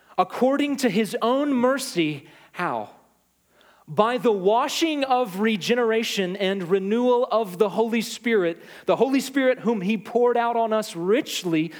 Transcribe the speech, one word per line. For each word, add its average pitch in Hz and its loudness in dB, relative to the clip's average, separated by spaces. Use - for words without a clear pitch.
according 277 0
to 247 2
his 208 0
own 269 0
mercy. 240 0
How? 127 -6
By 214 2
the 220 2
washing 269 0
of 247 0
regeneration 220 0
and 196 -2
renewal 240 2
of 202 -2
the 202 2
Holy 220 0
Spirit, 185 0
the 180 2
Holy 269 2
Spirit 262 0
whom 220 0
he 208 0
poured 240 0
out 233 0
on 226 0
us 214 -2
richly 170 -2